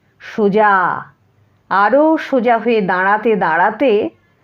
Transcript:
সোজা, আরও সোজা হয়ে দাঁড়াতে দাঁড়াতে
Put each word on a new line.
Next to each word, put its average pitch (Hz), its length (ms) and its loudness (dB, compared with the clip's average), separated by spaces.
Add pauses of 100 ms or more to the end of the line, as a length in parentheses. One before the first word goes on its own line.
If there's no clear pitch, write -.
(200)
সোজা, 202 840 0 (640)
আরও 269 500 2
সোজা 240 400 0
হয়ে 220 220 -2
দাঁড়াতে 196 560 0
দাঁড়াতে 202 760 0 (340)